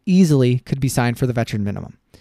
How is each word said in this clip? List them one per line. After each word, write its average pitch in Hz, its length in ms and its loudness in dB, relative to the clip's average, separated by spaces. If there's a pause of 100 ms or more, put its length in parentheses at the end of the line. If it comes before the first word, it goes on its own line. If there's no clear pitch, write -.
easily 147 560 4
could - 200 -6
be 135 80 0
signed 120 300 -2
for 135 80 0
the 123 60 -4
veteran 113 320 -4
minimum. 98 340 -8 (220)